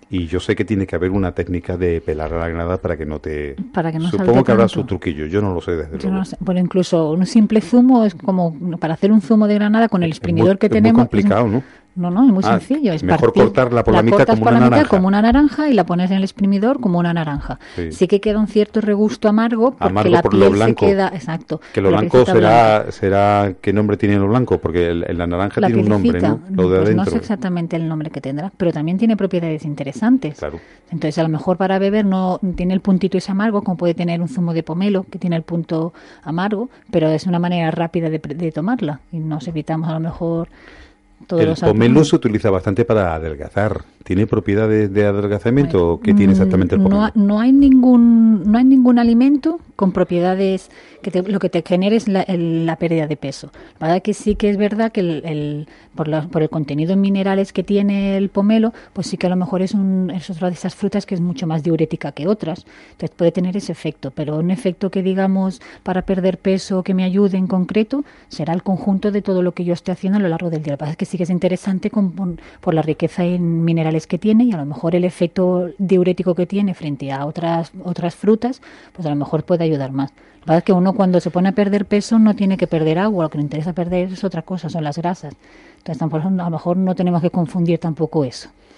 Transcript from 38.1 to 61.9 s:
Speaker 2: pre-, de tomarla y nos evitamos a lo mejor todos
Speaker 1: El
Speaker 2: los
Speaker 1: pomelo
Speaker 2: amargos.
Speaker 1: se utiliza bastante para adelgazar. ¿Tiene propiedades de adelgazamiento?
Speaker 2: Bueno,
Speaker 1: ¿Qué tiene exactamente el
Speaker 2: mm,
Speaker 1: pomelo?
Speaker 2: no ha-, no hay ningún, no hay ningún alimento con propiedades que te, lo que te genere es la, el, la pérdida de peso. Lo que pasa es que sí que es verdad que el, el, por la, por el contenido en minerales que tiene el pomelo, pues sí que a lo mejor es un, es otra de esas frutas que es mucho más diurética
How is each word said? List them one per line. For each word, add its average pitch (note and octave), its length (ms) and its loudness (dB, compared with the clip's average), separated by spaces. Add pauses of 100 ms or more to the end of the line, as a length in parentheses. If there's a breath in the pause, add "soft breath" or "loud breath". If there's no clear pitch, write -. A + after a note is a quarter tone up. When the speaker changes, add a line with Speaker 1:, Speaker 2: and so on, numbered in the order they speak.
Speaker 2:
pre-, C#3+ 160 -10
de E3 160 -4
tomarla E3+ 480 -4 (140)
y E3 60 -6
nos D#3 280 -6
evitamos D#3+ 400 -6
a D#3+ 60 -4
lo D#3+ 80 -4
mejor E3 480 -6 (800 loud breath)
todos E3+ 140 0
Speaker 1:
El D#3 80 4
Speaker 2:
los - 120 -2
Speaker 1:
pomelo A2+ 300 4
Speaker 2:
amargos. D3+ 180 6
Speaker 1:
se E3+ 80 4
utiliza A2 340 0
bastante F#2+ 340 0
para F#2 300 2
adelgazar. D#2+ 680 -4 (200)
¿Tiene G2 240 0
propiedades G#2+ 640 0
de G#2 140 4
adelgazamiento? G#2 720 0 (180)
Speaker 2:
Bueno, - 60 -14
Speaker 1:
¿Qué G#2+ 100 4
tiene G2 200 6
exactamente F#3 420 2
el G3+ 60 4
Speaker 2:
mm, - 20 4
Speaker 1:
pomelo? G3 180 4
Speaker 2:
no A3 60 2
ha-, - 80 -4
no G#3 240 2
hay B3 140 4
ningún, A#3 960 6
no A3 60 4
hay B3+ 80 4
ningún B3+ 340 6
alimento C4+ 600 4 (160)
con F#3+ 160 0
propiedades F#3 800 0 (320 loud breath)
que G3 100 -8
te, F3+ 120 0
lo G3 160 -2
que F#3 100 -2
te E3+ 180 -2
genere F#3 280 2
es A3 120 0
la, F#3+ 140 0
el, E3 460 -2
la D#3+ 80 -2
pérdida E3 320 -2
de D3+ 100 -4
peso. - 300 -12
Lo - 40 -20 (220 loud breath)
que - 60 -20
pasa D#3+ 180 0
es F#3 60 -4
que G#3 100 -2
sí G#3 220 -2
que G#3 160 0
es G3 60 -2
verdad G#3 340 0
que G#3+ 100 -4
el, E3 240 -2
el, D3 420 -6 (280 loud breath)
por D#3 120 -4
la, D#3 200 -4
por D#3+ 160 -2
el D#3 60 0
contenido D#3 440 -4
en G3 80 2
minerales G3 520 0
que F#3 100 -4
tiene G3 540 0
el G3 120 -2
pomelo, A3 440 2 (200 loud breath)
pues F#3 140 -6
sí F#3 100 -8
que - 80 -4
a F3+ 40 2
lo F3+ 60 0
mejor F3+ 280 -2
es F#3+ 100 -4
un, F#3+ 420 0
es F3+ 140 -10
otra F3+ 200 -4
de F3 40 -4
esas - 220 -8
frutas G3+ 320 -4
que G3 80 -6
es E3+ 60 -4
mucho F3 260 -4
más D#3+ 160 -2
diurética D#3+ 480 -2